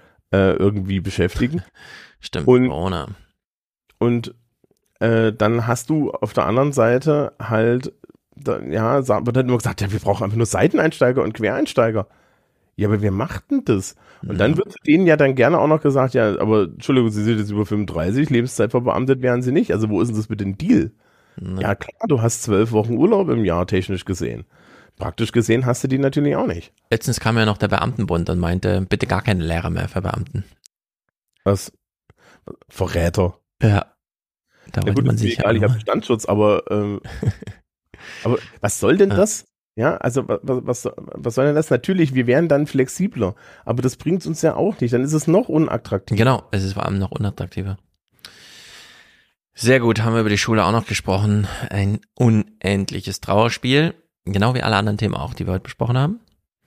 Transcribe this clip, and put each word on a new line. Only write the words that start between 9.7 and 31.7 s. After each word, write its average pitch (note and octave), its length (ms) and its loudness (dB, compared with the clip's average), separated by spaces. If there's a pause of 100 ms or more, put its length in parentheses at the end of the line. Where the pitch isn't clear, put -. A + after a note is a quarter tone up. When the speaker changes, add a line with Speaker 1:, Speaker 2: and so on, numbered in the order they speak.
Speaker 1:
ja, G2+ 120 -2
wir A2 80 -2
brauchen G2+ 240 -2
einfach G#2 120 -2
nur A#2 100 2
Seiteneinsteiger C3+ 760 2
und A2 120 -4
Quereinsteiger. A2 760 0 (680)
Ja, G#2 120 0
aber G#2 120 2
wer G2+ 120 0
macht - 400 -6
denn C#4 120 0
das? G2+ 300 -2 (280)
Und G#2 180 -6
dann A#2 120 4
Speaker 2:
Ja. D#3 40 -2
Speaker 1:
wird - 160 -2
zu - 120 -20
denen E3+ 220 4
ja D#3 100 6
dann C3+ 200 2
gerne C3 240 4
auch D3 80 2
noch D#3 120 2
gesagt, C3+ 340 2
ja, G#2+ 260 2
aber G#2+ 240 4
Entschuldigung, A#2 460 0
Sie G#2 120 -2
sind A2 160 2
jetzt G#2 140 -4
über G#2 140 0
fünfunddreißig, G#2 640 -2
Lebenszeit A#2 420 0
verbeamtet B2+ 500 0
wären B2 200 0
Sie B2 100 -2
nicht. G#3 200 2
Also G#2+ 180 0
wo G2 100 2
ist A#2+ 80 2
denn A2 80 -4
das G#2+ 120 -4
mit G#2 120 -6
dem G2 180 -4
Deal? E3 320 2 (500)
Speaker 2:
Ja. F#2+ 200 -8
Speaker 1:
Ja G2+ 160 -2
klar, - 320 -8
du C#3 140 2
hast A2+ 200 -2
zwölf A2 300 2
Wochen A2 240 0
Urlaub F3+ 320 2
im A#2 160 0
Jahr, F2 240 0
technisch F#2+ 360 -2
gesehen. A#1 400 -6 (520)
Praktisch - 360 -6
gesehen A#2+ 340 2
hast B2 180 -2
du C3 40 -2
die C3 100 0
natürlich C#3+ 380 0
auch C4 100 -2
nicht. E2+ 260 -6 (180)
Speaker 2:
Letztens A2+ 300 -2
kam A2+ 160 0
ja A2 100 2
noch G#2 120 0
der G#2 100 0
Beamtenbund F2 640 -2
und F2 100 -2
meinte, F#2 480 -2
bitte - 180 -2
gar F#2+ 160 -2
keine F#2 220 -2
Lehrer E2 260 -4
mehr F2 180 -4
für F#2 140 -6
Beamten. - 420 -6 (1000)
Speaker 1:
Was? G2 280 0 (960)